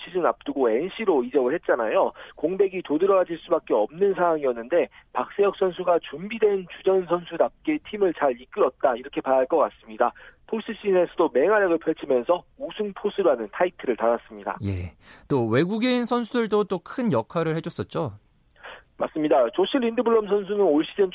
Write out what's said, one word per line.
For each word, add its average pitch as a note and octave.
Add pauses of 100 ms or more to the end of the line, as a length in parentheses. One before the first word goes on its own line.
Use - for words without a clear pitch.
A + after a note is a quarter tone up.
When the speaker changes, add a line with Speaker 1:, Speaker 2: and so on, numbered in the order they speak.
Speaker 1:
시즌 E3+
앞두고 C3+
엔씨로 D#3+
이적을 D3
했잖아요. C#3 (220)
공백이 F#3
도드라질 F3
수밖에 D#3+
없는 D#3+
상황이었는데 D3 (240)
박세혁 G3
선수가 F3+ (100)
준비된 G3+ (100)
주전 F#3+
선수답게 D#3 (100)
팀을 G3
잘 C3+
이끌었다 C#3
이렇게 C3
봐야 C3+
할 C3
것 E3
같습니다. A2+ (360)
포스트 A3
시즌에서도 F3+
맹활약을 F3+
펼치면서 D#3 (160)
우승 G#3+
포수라는 D3+
타이틀을 D3+
달았습니다. A2
Speaker 2:
예, F#2 (360)
또 B2+
외국인 G#3+
선수들도 A3+
또 G3
큰 A#3+
역할을 D#3+
해줬었죠. D#3+ (840)
Speaker 1:
맞습니다. D3
조시 G3
린드블럼 A3+
선수는 G3+
올 D#3
시즌 F#3+